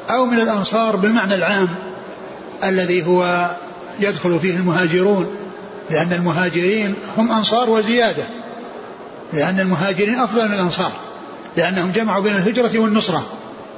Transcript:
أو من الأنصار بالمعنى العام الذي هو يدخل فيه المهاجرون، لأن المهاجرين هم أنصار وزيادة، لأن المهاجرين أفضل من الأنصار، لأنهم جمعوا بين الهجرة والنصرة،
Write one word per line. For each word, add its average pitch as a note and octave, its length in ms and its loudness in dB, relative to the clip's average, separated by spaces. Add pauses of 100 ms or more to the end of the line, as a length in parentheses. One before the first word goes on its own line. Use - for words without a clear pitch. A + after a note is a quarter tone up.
(100)
أو B3+ 160 2
من A#3+ 140 2
الأنصار A3 560 2
بالمعنى G3+ 380 2
العام F#3+ 340 2 (960)
الذي F3+ 420 2
هو F3 440 2 (500)
يدخل F#3 400 2
فيه F3 160 2
المهاجرون، F3+ 680 2 (640)
لأن E3 220 2
المهاجرين F3 840 2 (220)
هم A3+ 160 4
أنصار A3 380 2
وزيادة، A3 520 2 (1120)
لأن E3+ 280 2
المهاجرين F#3+ 540 2
أفضل A#3 340 2
من G#3 60 0
الأنصار، F3+ 380 0 (640)
لأنهم F3+ 360 0
جمعوا G3+ 300 0
بين G#3 140 2
الهجرة A3 420 2
والنصرة، G#3 480 2 (520)